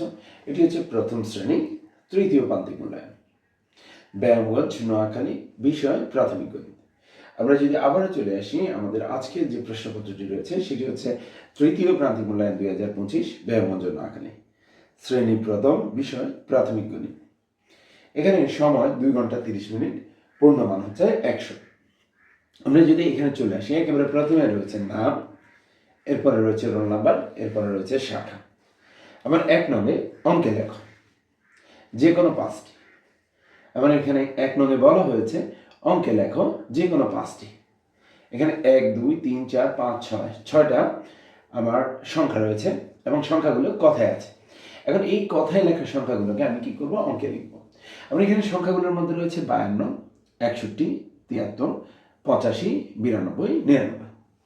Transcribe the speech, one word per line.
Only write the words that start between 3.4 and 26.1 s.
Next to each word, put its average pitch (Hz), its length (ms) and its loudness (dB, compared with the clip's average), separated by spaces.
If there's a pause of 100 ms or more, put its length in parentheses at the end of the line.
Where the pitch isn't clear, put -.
ব্যায়ামগঞ্জ, 117 520 2 (160)
নোয়াখালী, 110 460 -2 (320)
বিষয় 139 340 0 (120)
প্রাথমিক - 400 -2
গণিত। - 260 -16 (600)
আমরা 131 220 4
যদি 143 120 2 (120)
আবারও 190 300 2
চলে 101 160 -2 (100)
আসি, - 160 -4 (200)
আমাদের 104 240 -6 (140)
আজকের - 360 -4
যে 120 140 -6
প্রশ্নপত্রটি 104 600 -10
রয়েছে, 98 280 -8 (120)
সেটি 127 240 -6
হচ্ছে - 180 -6 (500)
তৃতীয় 170 400 2
প্রান্তিক 113 320 0
মূল্যায়ন 104 280 0
দুই 98 140 -4
হাজার 104 240 -4
পঁচিশ, 101 300 -4 (200)
ব্যায়ামগঞ্জ, 95 380 0 (120)
নোয়াখালী, - 360 -12 (720)
শ্রেণী 113 320 2 (100)
প্রথম, 107 300 2 (240)
বিষয় 135 280 -6 (200)
প্রাথমিক 110 440 0
গণিত। - 240 -12 (1000)
এখানে 185 200 4 (220)
সময় 139 300 4 (100)
দুই 131 160 2
ঘন্টা 120 200 0 (100)
তিরিশ 101 280 -8
মিনিট, 143 200 -4 (460)
পূর্ণমান 120 460 6
হচ্ছে 110 200 0 (260)
একশো। - 240 -8 (1120)
আমরা 139 140 6 (100)
যদি 170 200 6
এখানে 139 200 0 (100)
চলে 107 200 0
আসি, 117 100 -6 (120)
একেবারে 143 320 0
প্রথমে 151 300 4 (100)
রয়েছে 101 220 -6 (160)
নাম, 110 200 0 (1000)